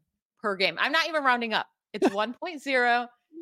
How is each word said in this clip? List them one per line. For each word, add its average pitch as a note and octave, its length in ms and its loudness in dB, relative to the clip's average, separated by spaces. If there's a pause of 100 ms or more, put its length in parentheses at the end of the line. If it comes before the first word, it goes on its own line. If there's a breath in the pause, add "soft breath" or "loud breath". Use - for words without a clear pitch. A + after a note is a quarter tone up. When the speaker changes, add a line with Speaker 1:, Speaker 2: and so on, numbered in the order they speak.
(400)
Speaker 1:
per G3+ 160 -2
game. F3+ 240 0
I'm A#3+ 120 2
not D#4 160 2
even D#4 160 -2
rounding A#3 300 2
up. F3 140 0 (260)
It's C#4 160 2
Speaker 2:
<laughs> - 40 -12
Speaker 1:
one A3 200 -2
point D#4+ 280 -10
zero A#3+ 460 2 (340)